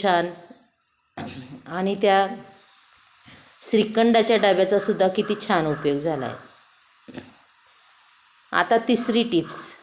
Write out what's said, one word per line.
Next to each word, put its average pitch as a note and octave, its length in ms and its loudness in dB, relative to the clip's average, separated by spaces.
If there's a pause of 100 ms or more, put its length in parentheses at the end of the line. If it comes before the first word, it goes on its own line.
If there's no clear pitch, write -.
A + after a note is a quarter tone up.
छान F3 260 2 (1400)
आणि F#3+ 280 -4
त्या G3 320 2 (1300)
श्रीखंडाच्या A3+ 760 2
डब्याचा G3 420 2
सुद्धा F#3+ 280 0
किती G3+ 280 -2 (120)
छान E3 200 0
उपयोग C#3+ 320 -2
झाला D3 260 -4
आहे. - 960 -18 (1300)
आता A3+ 260 2
तिसरी A#3 460 2
टिप्स. - 600 -4